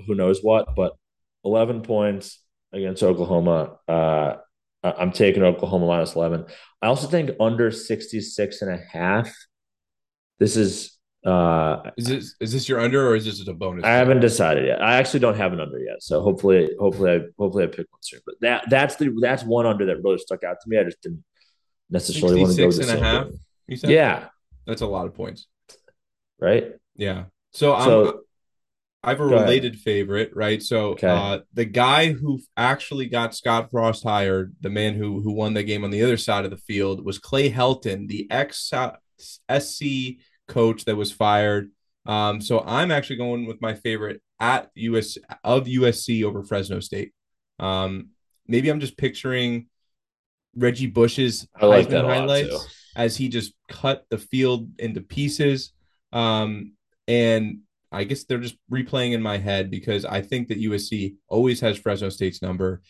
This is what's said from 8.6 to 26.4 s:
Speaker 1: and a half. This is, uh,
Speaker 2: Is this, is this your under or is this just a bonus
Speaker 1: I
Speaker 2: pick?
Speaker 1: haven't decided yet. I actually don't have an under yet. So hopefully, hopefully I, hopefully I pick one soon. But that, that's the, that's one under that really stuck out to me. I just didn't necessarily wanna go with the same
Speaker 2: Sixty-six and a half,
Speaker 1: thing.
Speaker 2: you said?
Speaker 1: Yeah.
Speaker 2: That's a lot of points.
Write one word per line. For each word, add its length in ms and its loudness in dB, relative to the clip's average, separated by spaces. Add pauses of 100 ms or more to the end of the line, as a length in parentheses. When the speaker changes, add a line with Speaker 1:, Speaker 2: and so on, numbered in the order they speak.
Speaker 1:
and 80 -4
a 60 -4
half. 540 -2 (1080)
This 180 2
is, 400 0 (300)
uh, 680 2
Speaker 2:
Is 100 -6
this, 320 -6
is 140 -4
this 160 -4
your 100 0
under 300 2
or 80 6
is 80 0
this 140 -8
just 100 -12
a 60 -8
bonus 280 -8
Speaker 1:
I 60 2
Speaker 2:
pick? 60 6
Speaker 1:
haven't 260 6
decided 460 4
yet. 140 2
I 180 4
actually 200 2
don't 180 4
have 160 0
an 80 -4
under 200 -8
yet. 200 -8
So 220 -2
hopefully, 560 4
hopefully 320 2
I, 100 4 (160)
hopefully 280 0
I 20 -2
pick 240 -8
one 120 -20
soon. 220 -16
But 180 -14
that, 280 0
that's 240 4
the, 260 0
that's 220 0
one 240 2
under 200 2
that 180 0
really 140 2
stuck 260 -8
out 180 -6
to 60 -18
me. 100 0
I 60 4
just 180 -10
didn't 220 -12 (640)
necessarily 500 2
wanna 140 4
go 140 4
with 80 2
the 80 0
same 40 -2
Speaker 2:
Sixty-six 120 0
and 0 -
a 180 2
half, 80 -4
Speaker 1:
thing. 140 -16 (260)
Speaker 2:
you 100 -10
said? 140 0
Speaker 1:
Yeah. 380 4 (360)
Speaker 2:
That's 180 -8
a 40 -4
lot 200 -4
of 80 -12
points. 340 -12 (920)